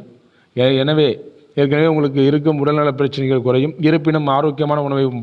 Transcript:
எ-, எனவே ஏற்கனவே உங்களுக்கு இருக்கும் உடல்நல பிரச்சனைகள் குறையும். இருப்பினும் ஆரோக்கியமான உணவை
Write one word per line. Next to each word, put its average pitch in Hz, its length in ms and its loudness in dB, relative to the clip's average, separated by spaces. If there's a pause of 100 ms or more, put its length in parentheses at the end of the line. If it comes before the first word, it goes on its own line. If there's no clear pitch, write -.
(560)
எ-, 131 220 2
எனவே 147 300 2 (480)
ஏற்கனவே 147 320 2
உங்களுக்கு 143 380 0
இருக்கும் 147 340 0
உடல்நல 147 320 0
பிரச்சனைகள் 131 540 -2
குறையும். 131 340 0
இருப்பினும் 156 480 0
ஆரோக்கியமான 147 540 -2
உணவை 139 240 -2 (180)